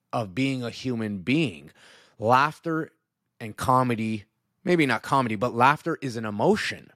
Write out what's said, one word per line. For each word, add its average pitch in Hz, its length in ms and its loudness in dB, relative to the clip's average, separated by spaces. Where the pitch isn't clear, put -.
of 107 200 -4
being 131 300 -2
a 117 80 -6
human 110 480 -4
being. 92 540 -2
Laughter 139 720 0
and 107 160 -12
comedy, 113 680 0
maybe 165 220 4
not 117 160 0
comedy, 123 340 0
but 113 180 -2
laughter 143 480 2
is 123 140 -6
an 113 80 -8
emotion. 107 720 0